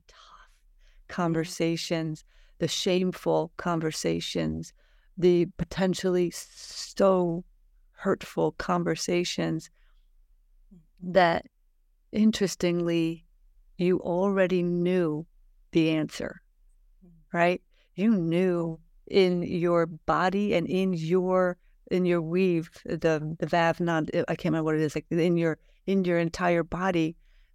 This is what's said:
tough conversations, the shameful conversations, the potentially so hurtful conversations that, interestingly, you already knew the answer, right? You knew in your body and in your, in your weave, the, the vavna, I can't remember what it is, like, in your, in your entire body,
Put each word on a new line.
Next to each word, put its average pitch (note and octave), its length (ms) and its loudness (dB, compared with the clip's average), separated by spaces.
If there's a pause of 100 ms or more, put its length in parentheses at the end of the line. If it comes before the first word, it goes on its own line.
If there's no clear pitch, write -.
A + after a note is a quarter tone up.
tough - 420 -20 (600)
conversations, E3 1120 -2 (360)
the E3+ 100 -2
shameful F3 880 0
conversations, E3 1120 -4 (460)
the F3 300 4 (100)
potentially F3+ 720 -2
so - 1120 -2 (480)
hurtful F3 600 -2
conversations E3+ 1160 -4 (1300)
that, F3 420 4 (680)
interestingly, F3 1120 0 (520)
you F3+ 220 2
already F#3 640 2
knew F3 640 0 (460)
the D#3+ 200 4
answer, - 500 -4 (920)
right? F3 280 2 (340)
You G#3+ 200 2
knew E3+ 640 0 (280)
in F3+ 360 4
your E3+ 420 0
body F3+ 680 0
and E3+ 140 0
in F#3 260 0
your, F3+ 640 0 (320)
in F3+ 160 0
your F3 160 2
weave, E3+ 480 0 (160)
the, D#3 540 -2
the E3 80 -4
vavna, E3 600 0 (200)
I E3+ 80 -2
can't - 180 -8
remember D#3+ 120 -2
what D#3 100 0
it D#3 60 0
is, D3+ 140 -2
like, D#3 160 -6
in E3+ 260 2
your, E3 200 0 (300)
in F#3+ 180 2
your F3 140 2
entire E3+ 440 0
body, E3 520 -2 (400)